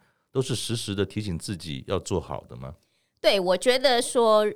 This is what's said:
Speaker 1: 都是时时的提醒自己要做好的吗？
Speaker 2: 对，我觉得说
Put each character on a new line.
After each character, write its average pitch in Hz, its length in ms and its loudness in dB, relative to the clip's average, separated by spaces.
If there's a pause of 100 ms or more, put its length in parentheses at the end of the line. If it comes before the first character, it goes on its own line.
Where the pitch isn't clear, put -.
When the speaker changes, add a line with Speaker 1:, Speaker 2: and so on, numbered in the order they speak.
(320)
Speaker 1:
都 131 100 0
是 123 140 -4
时 113 200 -4
时 104 200 -6
的 98 100 0
提 107 140 -6
醒 98 180 -4
自 92 200 -8
己 73 300 -10
要 92 120 -2
做 87 220 -2
好 60 260 -10
的 62 80 -18
吗？ 65 180 -12 (460)
Speaker 2:
对， 240 200 4
我 185 180 2
觉 247 200 2
得 254 240 4
说 220 440 4 (100)